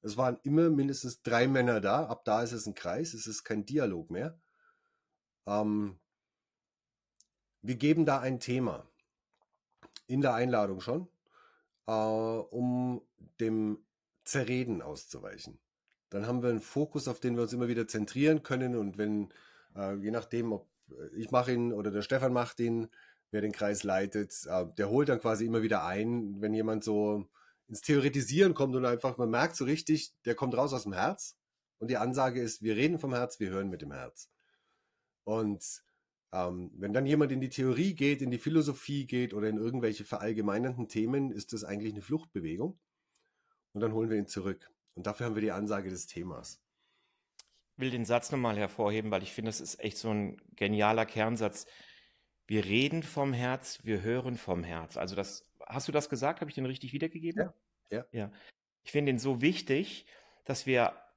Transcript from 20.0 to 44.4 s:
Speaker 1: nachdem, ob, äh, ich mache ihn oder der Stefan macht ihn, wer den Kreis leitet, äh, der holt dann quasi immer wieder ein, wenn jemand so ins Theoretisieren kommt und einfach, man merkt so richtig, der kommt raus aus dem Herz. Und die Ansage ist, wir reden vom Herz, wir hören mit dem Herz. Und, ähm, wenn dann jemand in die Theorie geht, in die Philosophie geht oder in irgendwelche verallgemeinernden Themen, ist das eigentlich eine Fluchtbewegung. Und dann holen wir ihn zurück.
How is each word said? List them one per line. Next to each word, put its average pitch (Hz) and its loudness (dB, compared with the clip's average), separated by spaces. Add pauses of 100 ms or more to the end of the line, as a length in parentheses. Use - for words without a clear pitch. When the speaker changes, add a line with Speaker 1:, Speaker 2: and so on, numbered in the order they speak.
Speaker 1:
nachdem, 117 -2
ob, 101 -4 (240)
äh, - -14
ich 117 -6
mache 127 4
ihn 120 2
oder 104 -2
der 101 -2
Stefan 131 2
macht 120 0
ihn, 117 0 (420)
wer 107 0
den 104 0
Kreis 104 0
leitet, 101 0
äh, 92 0 (120)
der 101 0
holt 139 4
dann 120 4
quasi 113 2
immer 113 2
wieder 104 2
ein, 101 -2
wenn 107 0
jemand 110 0
so 104 2 (400)
ins 110 -10
Theoretisieren 143 4
kommt 131 2
und 127 2
einfach, 120 0
man 120 2
merkt 131 2
so 131 -2
richtig, 156 0 (100)
der 117 0
kommt 127 -2
raus 135 2
aus 123 -4
dem 101 -4
Herz. 123 -2 (440)
Und 113 -6
die 123 2
Ansage 127 0
ist, 117 -4
wir 107 2
reden 156 2
vom 135 -4
Herz, 123 -4
wir 98 -2
hören 95 -2
mit 85 -8
dem 73 -10
Herz. 65 -14 (920)
Und, 107 -2 (480)
ähm, 90 -4
wenn 101 -4
dann 135 2
jemand 147 4
in 131 0
die 131 -2
Theorie 131 2
geht, 139 2
in 127 0
die 123 -2
Philosophie 143 0
geht 123 0
oder 104 0
in 107 0
irgendwelche 110 -2
verallgemeinernden 110 -2
Themen, 127 0
ist 101 -8
das 107 -6
eigentlich 104 -6
eine 104 -10
Fluchtbewegung. 110 -6 (920)
Und 104 -4
dann 110 0
holen 113 0
wir 110 2
ihn 101 0
zurück. 95 -6 (220)